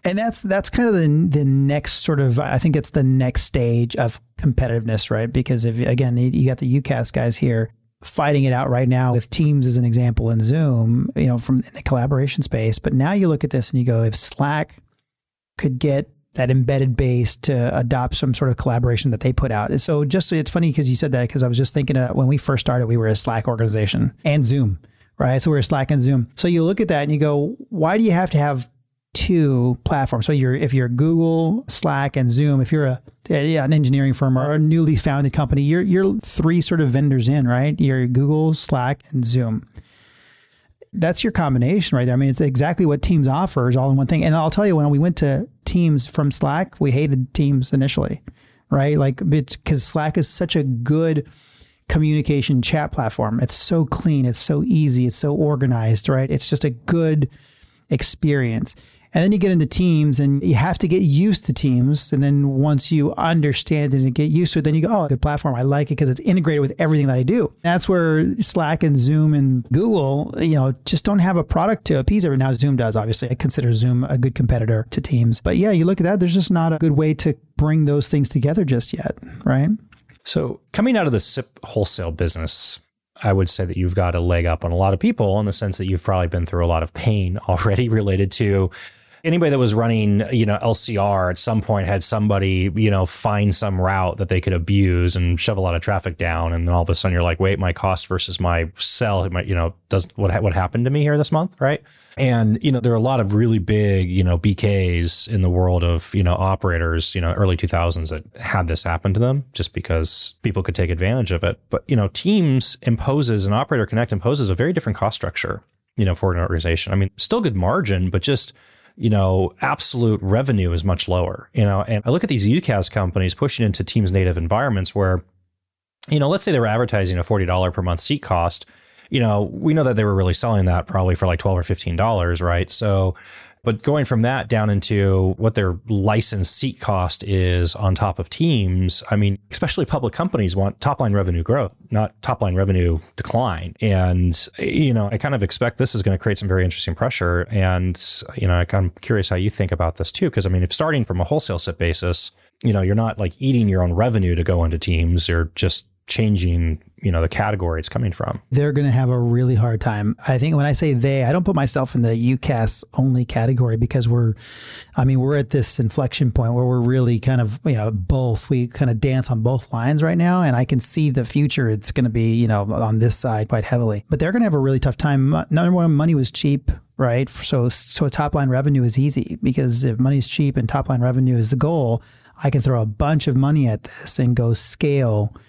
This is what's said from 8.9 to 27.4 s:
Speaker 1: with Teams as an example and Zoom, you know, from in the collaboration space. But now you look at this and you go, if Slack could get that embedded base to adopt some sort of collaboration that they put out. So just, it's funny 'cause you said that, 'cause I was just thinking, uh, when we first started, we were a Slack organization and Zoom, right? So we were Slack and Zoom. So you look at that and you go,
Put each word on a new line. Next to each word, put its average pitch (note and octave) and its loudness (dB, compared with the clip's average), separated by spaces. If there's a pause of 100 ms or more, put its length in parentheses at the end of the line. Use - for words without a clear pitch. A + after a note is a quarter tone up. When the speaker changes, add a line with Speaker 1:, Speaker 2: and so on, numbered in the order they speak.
Speaker 1:
with A#2+ -2
Teams D3 2
as B2 2
an B2 2
example A#2 2
and A2+ 2
Zoom, A#2+ 2
you C#3+ 2
know, B2 2
from B2+ 0
in - -12
the - -16
collaboration C3+ 0
space. A2 -2
But - -4
now C3+ 2
you G3 2
look D3+ 0
at D3 -2
this B2+ -2
and C3 0
you B2 0
go, A2+ 2
if A2 0
Slack - -4 (800)
could B2+ -2
get C#3+ 0 (260)
that B2+ 0
embedded C3 2
base B2 0
to B2 0
adopt B2 -2
some C3 0
sort C3 0
of A#2+ -2
collaboration A#2+ 0
that A2 -2
they C3 0
put C3 0
out. G#2+ -2
So D3+ 0
just, E3+ -2
it's D#3 -2
funny E3+ 2
'cause C#3 0
you B2+ 2
said C#3 0
that, B2 0
'cause C3+ -2
I B2+ 2
was A#2+ 0
just C3 0
thinking, C#3 0
uh, B2+ 0
when C3 2
we C#3 2
first C3+ -2
started, B2 0
we A#2 2
were A2+ 0
a G#2+ 2
Slack A2+ -2
organization A2+ 0 (100)
and D3 2
Zoom, A#2 0 (380)
right? C3 0
So E3 0
we D3+ 2
were C3+ 2
Slack C3+ -2
and C#3+ 4
Zoom. B2 2
So - -2
you F3 2
look F#3 0
at G#3 0
that D3 0
and D3 -2
you D3+ 2
go, D3 0 (140)